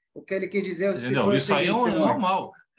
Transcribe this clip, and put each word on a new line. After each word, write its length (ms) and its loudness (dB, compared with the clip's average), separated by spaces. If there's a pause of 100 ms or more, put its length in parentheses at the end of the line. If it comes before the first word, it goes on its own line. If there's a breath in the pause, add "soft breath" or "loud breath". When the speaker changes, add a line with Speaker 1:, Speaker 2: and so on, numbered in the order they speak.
(140)
Speaker 1:
o 80 -18
que 120 -8
ele 140 -4
quis 140 -2
dizer, 320 -2
se 60 -6
Speaker 2:
entendeu? 240 0
Speaker 1:
foi 100 4
o 40 4
Speaker 2:
Isso 160 0
aí 100 2
é 20 2
Speaker 1:
seguinte, 140 2
Speaker 2:
o 100 2
Speaker 1:
Simone, 160 2
Speaker 2:
normal. 460 0 (260 soft breath)